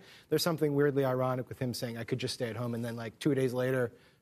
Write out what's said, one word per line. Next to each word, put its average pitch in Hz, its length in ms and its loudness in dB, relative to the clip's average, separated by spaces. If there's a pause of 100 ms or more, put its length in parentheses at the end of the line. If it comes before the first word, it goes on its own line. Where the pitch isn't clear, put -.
(300)
there's 151 120 2
something 156 320 2
weirdly 139 300 4
ironic 127 460 0
with - 80 -12
him 123 160 -2
saying, 117 240 -6
"I 113 60 -6
could 127 140 -2
just 123 160 -4
stay 123 140 -4
at 107 80 -6
home," 120 180 -4
and 117 100 -4
then, 117 120 -4
like, 117 240 -8
two 147 140 4
days 131 200 2
later, 127 380 2 (300)